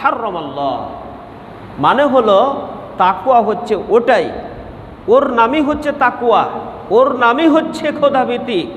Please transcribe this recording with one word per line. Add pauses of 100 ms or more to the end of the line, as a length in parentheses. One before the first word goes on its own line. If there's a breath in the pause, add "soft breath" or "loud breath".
হাররামাল্লাহ।" (920)
মানে
হলো, (360)
তাকওয়া
হচ্ছে (120)
ওটাই, (800)
ওর
নামই
হচ্ছে
তাকওয়া, (460)
ওর
নামই
হচ্ছে
খোদাভীতি, (100)